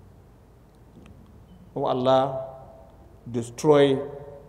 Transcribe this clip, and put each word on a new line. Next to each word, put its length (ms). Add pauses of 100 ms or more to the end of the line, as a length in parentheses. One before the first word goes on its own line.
(1700)
"Oh 120
Allah, 600 (840)
destroy 680 (520)